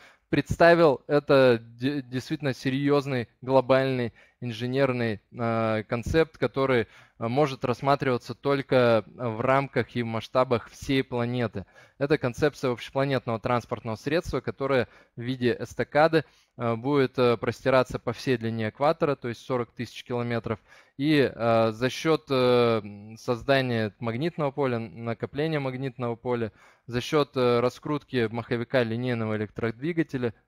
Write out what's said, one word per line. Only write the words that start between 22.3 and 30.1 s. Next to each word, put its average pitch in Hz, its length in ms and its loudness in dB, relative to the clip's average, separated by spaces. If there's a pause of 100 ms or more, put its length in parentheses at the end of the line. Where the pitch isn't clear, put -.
создания 120 800 -2
магнитного 135 520 -4
поля, 127 280 -2
накопления 117 800 -6
магнитного 127 560 -6
поля, 117 360 -4 (360)
за 120 140 -4
счёт, 147 340 0
э, 123 240 4
раскрутки 123 720 -2
маховика 120 520 -2
линейного 113 520 -4
электродвигателя, 123 1000 -4 (140)